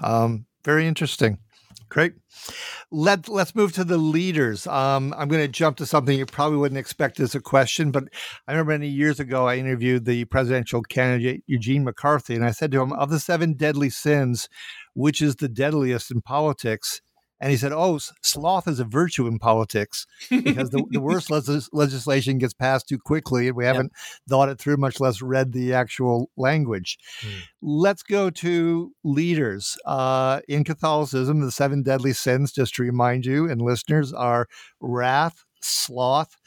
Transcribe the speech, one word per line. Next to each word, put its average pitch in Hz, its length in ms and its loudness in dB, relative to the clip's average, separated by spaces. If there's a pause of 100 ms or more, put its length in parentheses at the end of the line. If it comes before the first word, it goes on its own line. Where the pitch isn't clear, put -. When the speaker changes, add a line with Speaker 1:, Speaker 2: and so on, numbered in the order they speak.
Speaker 1:
Um, 113 420 0 (200)
very 156 200 2
interesting. 139 540 0 (480)
Great. 165 260 0 (800)
Let, 165 360 2
let's 202 280 -2
move 202 180 2
to 185 100 0
the 175 140 0
leaders. 156 720 0
Um, 139 500 0
I'm 147 100 -4
gonna 151 200 2
jump 147 300 0
to 143 100 -8
something 143 280 2
you 135 120 -2
probably 147 320 0
wouldn't 139 180 0
expect - 420 -4
as 131 140 0
a 143 60 -2
question, 143 500 2
but 135 140 -2 (440)
I 131 40 -6
remember 156 220 0
many 147 140 -4
years 143 320 0
ago, 127 280 0
I 123 100 0
interviewed 127 480 0
the 120 200 0
presidential 123 580 0
candidate, 127 640 0
Eugene 131 360 0
McCarthy, 131 520 0
and 117 100 0
I 123 60 2
said 147 220 -4
to 135 80 4
him, 131 120 -2
"Of 139 160 -2
the 156 100 0
seven 165 340 0
deadly 143 360 0
sins, 135 600 0 (440)
which 143 260 0
is 147 180 2
the 143 120 -4
deadliest 131 600 0
in 120 100 -2
politics?" 135 800 -2 (400)
And 139 100 0
he 135 60 4
said, 139 140 -2
"Oh, 165 240 2
s-, - 160 -8 (100)
sloth 170 460 -2
is 139 140 -2
a - 20 -2
virtue 135 420 -2
in 117 140 -4
politics 110 680 0 (240)
because 247 420 0
the, 139 180 0
the 247 100 0
worst 160 320 -2
Speaker 2:
<laughs> - 0 -
Speaker 1:
legis-, 143 400 -2
legislation 135 680 0
gets 123 160 0
passed 131 360 0
too 135 100 -4
quickly, 135 480 0
and 127 80 -2
we 123 80 -4
Speaker 2:
Yeah. 123 80 4
Speaker 1:
haven't 131 220 0 (340)
thought 135 220 4
it 135 100 -8
through, 147 160 0
much 139 240 0
less 131 220 0
read 131 320 0
the 127 200 -2
actual 123 600 0
language." 131 640 0 (240)
Speaker 2:
Hmm. 110 80 -10 (320)
Speaker 1:
Let's 165 420 0
go 202 260 0
to 170 600 0 (140)
leaders. 147 800 0
Uh, 131 640 0
in 147 160 2
Catholicism, 151 720 0
the 139 100 0
seven 139 320 0
deadly 135 300 2
sins, 131 400 0
just 131 240 0
to 127 80 -2
remind 123 420 2
you 147 240 0
and 120 120 -2
listeners, 123 500 0
are 120 380 0 (320)
wrath, 127 640 0 (160)
sloth, 131 720 -2 (120)